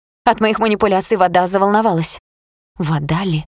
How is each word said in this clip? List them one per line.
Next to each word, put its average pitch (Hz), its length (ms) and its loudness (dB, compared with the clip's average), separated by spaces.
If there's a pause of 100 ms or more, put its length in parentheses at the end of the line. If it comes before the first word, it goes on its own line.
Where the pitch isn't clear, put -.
(260)
От - 140 2
моих 214 180 0
манипуляций 208 580 0
вода 180 300 2
заволновалась. 196 720 0 (580)
"Вода 156 480 -4
ли?" 156 300 -2